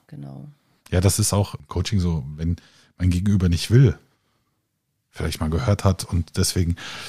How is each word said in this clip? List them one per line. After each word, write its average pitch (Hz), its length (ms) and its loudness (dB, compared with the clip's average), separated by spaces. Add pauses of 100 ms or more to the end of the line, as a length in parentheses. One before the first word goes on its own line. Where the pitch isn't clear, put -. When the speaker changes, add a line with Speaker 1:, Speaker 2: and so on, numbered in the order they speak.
Speaker 1:
genau. 139 380 -16 (460)
Speaker 2:
Ja, 90 100 2
das 92 180 2
ist 107 140 0
auch 101 240 -2
im - 100 -20
Coaching 90 320 -4
so, 85 260 -2 (120)
wenn 85 200 -2 (400)
mein 90 140 0
Gegenüber 92 380 2
nicht 87 240 -2
will, 117 260 6 (1120)
vielleicht 80 300 -6
mal 78 100 -2
gehört 101 340 0
hat 95 200 0
und - 320 -4
deswegen 87 400 0 (320)